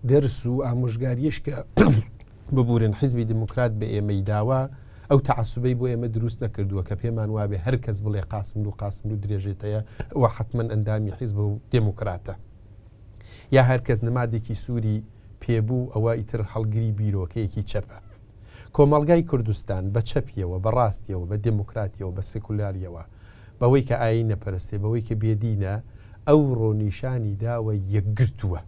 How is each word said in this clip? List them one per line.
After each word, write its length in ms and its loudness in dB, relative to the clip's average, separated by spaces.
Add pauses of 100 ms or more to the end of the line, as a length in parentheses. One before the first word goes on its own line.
دەرس 360 4
و 200 0
ئامۆژگاریش 800 0
کە 80 -4 (520)
<coughs> 500 -8
ببورن 380 4
حیزبی 320 0
دموکرات 540 0
بە 140 -2
ئێمەی 360 0
داوە، 320 2 (480)
ئەو 180 8
تەعەسوبەی 520 0
بۆ 120 -2
ئێمە 240 -2
دروست 280 -2
نەکردووە 440 -2
کە 140 -4
پێمان 340 -2
وابێ 300 -2
هەر 180 2
کەس 200 -4
بڵێ 180 -2 (100)
«قاسم 320 -6
دوو، 80 -4
قاسم 380 -8
دوو 140 -4
درێژێتەیە»، 580 -4 (320)
ئەوە 220 4
حتمەن 380 -2
ئەندامی 440 0
حیزب 200 -4
و 220 -2 (120)
دموکراتە. 640 0 (1200)
یا 140 10
هەر 180 2
کەس 200 2
نمادێکی 560 0
سووری 340 0 (440)
پێبوو، 520 0
ئەوە 260 2
ئیتر 220 -4 (100)
هەڵگری 480 0
بیرۆکەیەکی 680 -2
چەپە. 300 -6 (760)
کۆمەڵگای 540 6
کوردستان 540 -2 (100)
بە 160 2
چەپیەوە، 540 -4
بە 140 2
ڕاستیەوە، 540 0
بە 140 -2
دموکراتیەوە، 720 -2
بە 120 -4
سێکولاریەوە، 720 -6 (560)
بەوەی 280 6
کە 140 0
ئاینە 420 2
پەرستێ، 400 -6
بەوەی 240 0
کە 140 -2
بێدینە، 540 0 (520)
ئەو 140 8 (180)
ڕۆنیشانی 720 0 (100)
داوە 300 -2 (220)
یەکگرتووە. 720 0